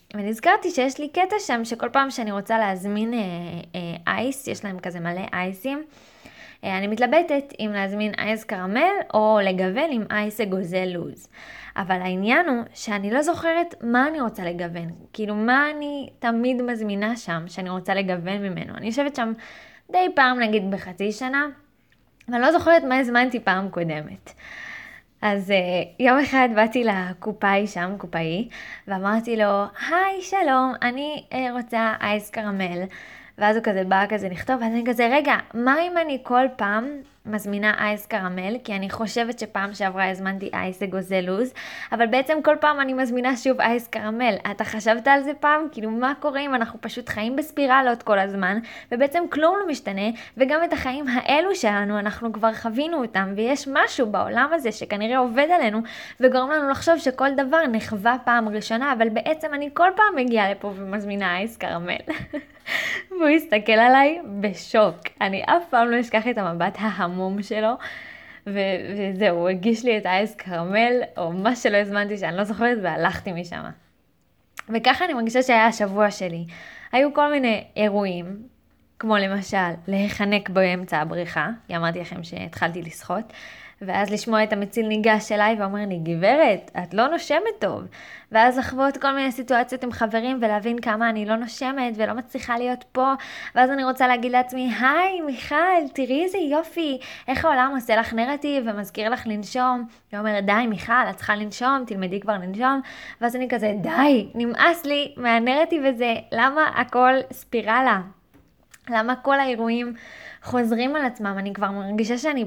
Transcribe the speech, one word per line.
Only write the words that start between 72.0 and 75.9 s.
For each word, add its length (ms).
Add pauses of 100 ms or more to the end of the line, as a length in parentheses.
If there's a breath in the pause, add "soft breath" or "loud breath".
שאני 200
לא 60
זוכרת, 380
והלכתי 500
משם. 320 (1080)
וככה 360
אני 80
מרגישה 280
שהיה 240
השבוע 460